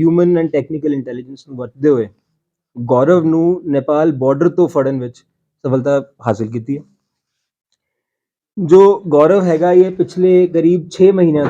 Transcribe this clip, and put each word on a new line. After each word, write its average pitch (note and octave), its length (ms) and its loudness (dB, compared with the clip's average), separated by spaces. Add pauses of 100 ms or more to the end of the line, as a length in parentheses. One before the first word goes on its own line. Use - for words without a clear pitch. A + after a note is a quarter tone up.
human F3 320 2
and E3 220 -2
technical D3 400 -6
intelligence B2+ 520 -12
ਨੂੰ C#3 100 -18
ਵਰਤਦੇ C3 320 -6
ਹੋਏ A#2 180 0 (680)
ਗੌਰਵ C3+ 480 0
ਨੂੰ E3 420 0
ਨੇਪਾਲ D3+ 460 -2
ਬਾਰਡਰ C#3 380 0
ਤੋਂ E3 180 0
ਫੜਨ C3+ 320 -2
ਵਿੱਚ B2 180 -12
ਸਫਲਤਾ C3+ 840 -6 (260)
ਹਾਸਿਲ A2 240 -4
ਕੀਤੀ B2 260 -8
ਹੈ। D#3 60 -16 (1700)
ਜੋ F#3+ 500 4
ਗੌਰਵ D#3+ 360 2
ਹੈਗਾ, F3 280 0
ਇਹ F#3 200 4
ਪਿਛਲੇ F3+ 560 0
ਕਰੀਬ E3 420 0
ਛੇ F#3+ 220 2
ਮਹੀਨਿਆਂ D#3+ 380 0